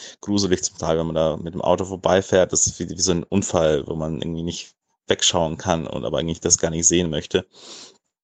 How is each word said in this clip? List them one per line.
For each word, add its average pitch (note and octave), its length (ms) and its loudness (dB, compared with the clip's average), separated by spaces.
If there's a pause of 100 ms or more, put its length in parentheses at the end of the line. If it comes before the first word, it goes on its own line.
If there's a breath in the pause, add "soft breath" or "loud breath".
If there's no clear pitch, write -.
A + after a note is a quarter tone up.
(200 loud breath)
gruselig G2 420 0
zum - 140 -8
Teil, E2 220 0
wenn E2 80 0
man D#2+ 80 -4
da D#2+ 240 2
mit E2 160 -8
dem - 80 -6
Auto F2+ 240 2
vorbeifährt. F#2 640 2
Das - 140 2
ist - 140 -4
wie, F2 100 -6
wie F2 100 -8
so F2+ 120 2
ein E2+ 100 0
Unfall, D#2+ 640 2
wo E2 80 -6
man D#2+ 260 -4
irgendwie E2 220 -6
nicht - 320 -8 (320)
wegschauen E2 500 2
kann E2 300 -2
und C2 180 -6
aber C#2 140 0
eigentlich E2 220 -2
das - 180 2
gar E2 100 0
nicht E2 180 0
sehen F2 220 4
möchte. D#2 380 -2 (760 loud breath)